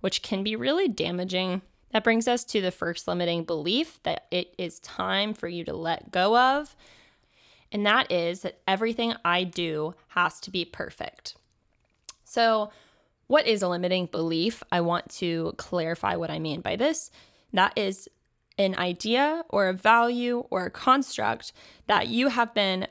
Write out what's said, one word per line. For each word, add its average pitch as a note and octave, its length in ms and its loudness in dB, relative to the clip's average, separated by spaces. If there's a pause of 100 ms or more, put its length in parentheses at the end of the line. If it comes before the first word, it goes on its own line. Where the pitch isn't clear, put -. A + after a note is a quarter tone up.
which - 200 -2
can G3 220 -4
be G#3+ 120 -2
really C#4+ 320 2
damaging. F#3 720 -2 (300)
That E4 120 2
brings A3+ 240 4
us A#3+ 180 2
to - 140 0
the F#3 120 0
first - 360 -4
limiting F3 360 0
belief F3 600 -2
that - 280 -4
it F3+ 260 -4
is F3 220 -8
time G3 540 -4
for - 140 -8
you F3 160 -8
to - 100 -6
let E3 380 -6
go G3 260 4
of. C4+ 380 2 (960)
And G#3 120 0
that A3+ 240 4
is F3 340 0
that - 220 -10
everything A3+ 480 0 (120)
I F3 180 2
do E3+ 520 -4 (140)
has F3+ 320 0
to F#3+ 100 -14
be F#3 120 -2
perfect. - 720 -10 (880)
So, A3 480 2 (560)
what C4 200 4
is G#3+ 140 2
a F#3+ 60 0
limiting F3+ 380 0
belief? E3 680 -2
I F3 100 2
want E3+ 340 0
to E3 420 -4
clarify E3+ 580 -2
what E3 140 -4
I D#3 100 -6
mean D#3+ 220 -4
by - 140 -2
this. D4 340 -2 (420)
That F#3+ 240 2
is G3 320 -4 (500)
an F#3+ 180 2
idea B3 720 0
or G3 180 2
a F#3 60 0
value A#3+ 760 2
or F3+ 140 -2
a - 60 -6
construct - 840 0 (340)
that G3+ 200 4
you A#3+ 200 2
have A#3 260 0
been F#3+ 380 0